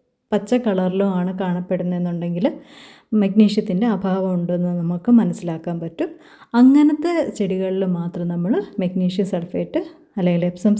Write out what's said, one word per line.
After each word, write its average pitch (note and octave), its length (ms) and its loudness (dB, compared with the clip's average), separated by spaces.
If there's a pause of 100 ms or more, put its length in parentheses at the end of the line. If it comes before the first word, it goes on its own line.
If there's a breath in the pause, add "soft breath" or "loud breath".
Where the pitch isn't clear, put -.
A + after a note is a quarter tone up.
(320)
പച്ച G#3 220 -2 (100)
കളറിലും F#3+ 540 0
ആണ് F3+ 140 -2 (100)
കാണപ്പെടുന്നതെന്നുണ്ടെങ്കിൽ F3 1040 -2 (760 loud breath)
മഗ്നീഷ്യത്തിൻ്റെ G3 720 2
അഭാവം F#3+ 420 -2
ഉണ്ടെന്ന് F3 360 -2 (100)
നമുക്ക് F3 280 -2 (100)
മനസ്സിലാക്കാൻ E3+ 640 -4
പറ്റും. D#4 260 -6 (500 loud breath)
അങ്ങനത്തെ D4+ 520 6 (260)
ചെടികളിൽ F#3+ 460 -2 (140)
മാത്രം F3 360 -6
നമ്മൾ F3 180 0 (300)
മഗ്നീഷ്യം F#3 500 0
സൾഫേറ്റ് F3 480 -4 (380 loud breath)
അല്ലെങ്കിൽ F3 320 2
എപ്സം G3+ 300 0